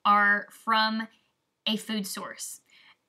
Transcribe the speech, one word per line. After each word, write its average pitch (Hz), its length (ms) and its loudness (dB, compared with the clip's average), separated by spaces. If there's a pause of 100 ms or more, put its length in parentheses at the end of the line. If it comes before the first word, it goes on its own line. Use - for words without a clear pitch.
are 208 460 4
from 220 560 0 (640)
a 220 80 -2
food 214 280 -6
source. - 580 -12 (460)